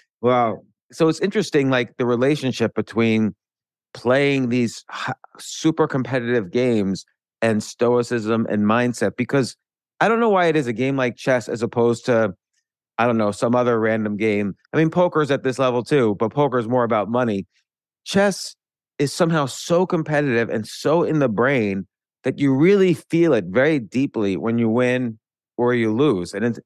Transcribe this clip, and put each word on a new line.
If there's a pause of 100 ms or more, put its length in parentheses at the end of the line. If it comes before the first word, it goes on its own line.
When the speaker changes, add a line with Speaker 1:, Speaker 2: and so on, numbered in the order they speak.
(220)
Speaker 1:
Wow. (280)
Speaker 2:
So
it's
interesting,
like,
the
relationship
between (580)
playing
these (240)
h-, (240)
super
competitive
games (360)
and
stoicism
and
mindset,
because (460)
I
don't
know
why
it
is
a
game
like
chess
as
opposed
to, (640)
I
don't
know,
some
other
random
game. (180)
I
mean,
poker's
at
this
level
too,
but
poker's
more
about
money. (560)
Chess (420)
is
somehow
so
competitive
and
so
in
the
brain (360)
that
you
really
feel
it
very
deeply
when
you
win (360)
or
you
lose.
And
it's,